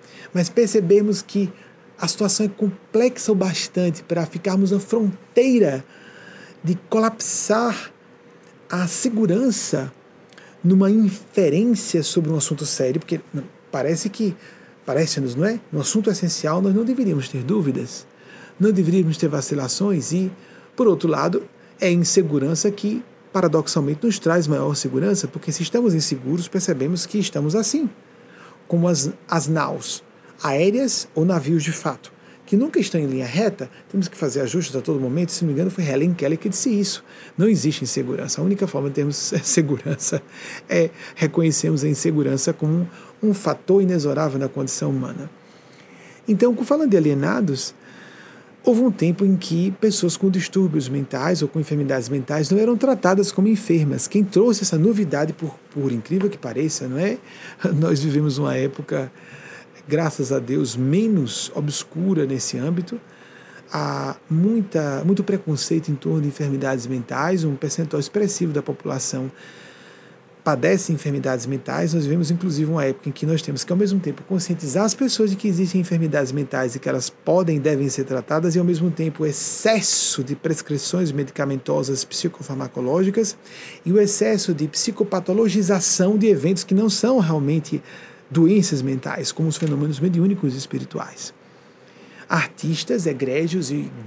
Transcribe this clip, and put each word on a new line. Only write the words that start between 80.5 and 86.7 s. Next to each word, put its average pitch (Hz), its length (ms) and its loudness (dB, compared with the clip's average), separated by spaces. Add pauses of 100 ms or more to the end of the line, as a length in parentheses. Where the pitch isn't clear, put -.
medicamentosas 139 880 -4
psicofarmacológicas 165 1300 -2 (480)
e 170 80 0
o 214 80 6
excesso 202 540 0
de 156 140 -2
psicopatologização 190 1500 0
de 214 120 4
eventos 180 360 2
que - 100 0